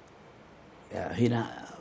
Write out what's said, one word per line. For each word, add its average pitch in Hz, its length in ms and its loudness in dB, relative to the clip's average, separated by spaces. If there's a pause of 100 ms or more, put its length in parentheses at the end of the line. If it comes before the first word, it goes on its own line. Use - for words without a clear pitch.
(960)
يا 87 180 -2
هنا 117 340 4 (340)